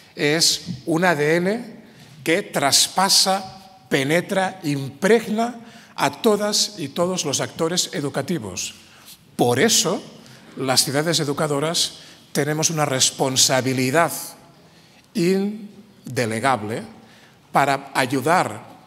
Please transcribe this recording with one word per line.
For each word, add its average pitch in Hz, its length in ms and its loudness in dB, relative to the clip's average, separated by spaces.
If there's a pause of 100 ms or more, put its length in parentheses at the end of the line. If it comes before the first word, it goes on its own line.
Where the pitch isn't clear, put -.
(140)
es 156 520 0 (200)
un 165 180 0
A 175 100 4
D 147 220 2
N 202 480 -4 (380)
que 175 200 2
traspasa, - 1400 0 (100)
penetra, 175 760 0
impregna 208 1000 0 (360)
a - 260 -2
todas 208 560 0
y 139 100 -6
todos 175 360 -2
los 131 160 -2
actores 165 520 -2
educativos. 135 800 -6 (640)
Por 123 240 4
eso, 220 420 2 (540)
las 131 280 2
ciudades 151 360 0
educadoras 147 800 -2 (340)
tenemos 151 380 0
una 151 140 0
responsabilidad 131 1300 2 (1000)
indelegable 131 1700 -2 (680)
para 139 420 2
ayudar 131 800 0 (120)